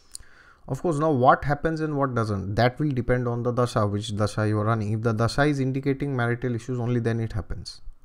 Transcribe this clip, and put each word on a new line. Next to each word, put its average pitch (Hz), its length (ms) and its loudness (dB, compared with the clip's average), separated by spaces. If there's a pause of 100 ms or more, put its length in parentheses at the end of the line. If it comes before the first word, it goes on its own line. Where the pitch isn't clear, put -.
(680)
Of 120 120 -4
course, 160 180 0
now 160 120 2
what 135 340 6
happens 156 360 0
and 156 160 -4
what 139 180 0
doesn't, 104 400 -2
that 120 240 4
will 151 120 0
depend 123 360 0
on 120 160 -2
the 123 80 0
dasha, 120 360 2
which 101 300 -2
dasha 107 300 0
you 107 140 2
are 104 40 0
running. 110 280 0
If 110 100 -2
the 117 100 2
dasha 113 300 2
is 147 160 2
indicating 135 580 -2
marital 120 380 0
issues, 123 240 -4
only 120 220 0
then 113 180 0
it 113 140 -4
happens. - 480 -8 (240)